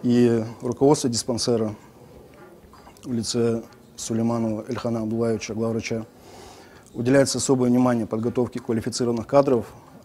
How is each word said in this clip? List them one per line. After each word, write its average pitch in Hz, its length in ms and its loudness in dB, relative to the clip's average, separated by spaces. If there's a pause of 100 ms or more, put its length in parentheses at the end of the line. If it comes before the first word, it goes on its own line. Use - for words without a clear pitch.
И 120 420 4 (180)
руководство 135 480 2
диспансера 110 640 -2 (1300)
в 127 80 -6
лице 117 500 -2 (320)
Сулейманова 113 720 -2
Эльхана 117 340 -4
Абдуллаевича, 113 520 -2
главврача, 113 520 -4 (880)
уделяется 127 440 2
особое 127 320 2
внимание 123 360 2
подготовке 117 540 -2
квалифицированных 117 680 -2
кадров, 139 400 4 (400)